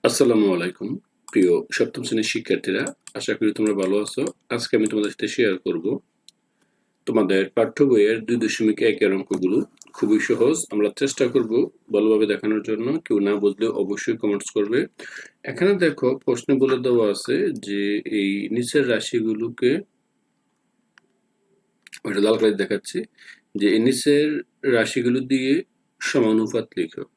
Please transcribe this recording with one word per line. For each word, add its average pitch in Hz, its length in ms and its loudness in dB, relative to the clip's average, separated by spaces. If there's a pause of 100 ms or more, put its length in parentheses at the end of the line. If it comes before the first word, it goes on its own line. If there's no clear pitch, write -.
আসসালামু 113 480 4
আলাইকুম, 92 340 -6 (420)
প্রিয় 90 200 4 (260)
সপ্তম 117 300 -2
শ্রেণীর 110 260 -2
শিক্ষার্থীরা, 101 500 -2 (360)
আশা 107 180 -4
করি 110 200 0
তোমরা 107 240 0
ভালো 95 140 0 (100)
আছো। - 180 -6 (320)
আজকে - 220 -4
আমি 107 140 4
তোমাদের 104 220 -2
সাথে 110 220 -6
শেয়ার 104 200 2 (100)
করব 87 200 -4 (1200)
তোমাদের 98 340 2 (160)
পাঠ্য 113 200 0 (120)
বইয়ের 110 280 4 (100)
দুই 120 160 0
দশমিক 107 340 0 (120)
এক - 160 0
এর 95 120 2
অঙ্কগুলো। 95 400 -2 (400)
খুবই 107 220 2 (100)
সহজ, 123 260 4 (180)
আমরা 104 160 2 (120)
চেষ্টা 139 320 0
করব 113 180 0 (420)
ভালোভাবে 107 400 4
দেখানোর 107 360 -2
জন্য। 110 180 -4 (180)
কেউ 110 120 0 (100)
না 101 60 2 (100)
বুঝলে 101 240 0 (140)
অবশ্যই 101 400 -4
কমেন্টস 104 340 -2
করবে। 110 240 0 (720)
এখানে 190 200 2 (120)
দেখো, 139 260 0 (160)
প্রশ্নে - 360 0
বলে 131 240 2
দেওয়া 120 280 4
আছে 123 220 -4 (300)
যে 101 160 -4 (380)
এই 98 120 0 (240)
নিচের 123 280 0 (100)
রাশিগুলোকে, 117 800 -2 (2250)
ওইটা 101 200 -2
লাল 110 160 4
কালি 107 220 4
দেখাচ্ছি, - 340 -6 (600)
যে 202 60 0 (100)
এই 117 120 2
নিচের 147 400 2 (500)
রাশিগুলো 120 420 0 (120)
দিয়ে 135 220 0 (480)
সমানুপাত 110 680 0 (120)
লিখো। - 260 -6 (120)